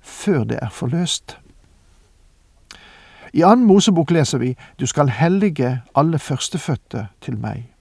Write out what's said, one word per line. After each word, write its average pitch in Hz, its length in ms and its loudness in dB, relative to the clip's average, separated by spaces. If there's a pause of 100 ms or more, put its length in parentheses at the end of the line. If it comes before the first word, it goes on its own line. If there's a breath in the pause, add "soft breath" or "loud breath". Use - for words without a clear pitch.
før 151 440 -2
det 113 180 -4
er 110 80 -6
forløst. - 680 -6 (1900 loud breath)
I 156 100 2
annen 233 240 6
Mosebok 185 440 4
leser 151 280 2
vi, 127 180 -4 (240 loud breath)
«Du 135 60 -4
skal 147 220 0
hellige 147 720 0 (120)
alle 151 240 2
førstefødte - 920 -8 (120)
til 120 180 -8
meg.» 113 320 -10 (100)